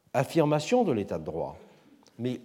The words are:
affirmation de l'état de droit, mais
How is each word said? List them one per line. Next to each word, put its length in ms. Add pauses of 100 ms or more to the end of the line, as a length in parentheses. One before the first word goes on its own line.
(140)
affirmation 680
de 80
l'état 280
de 40
droit, 340 (640)
mais 260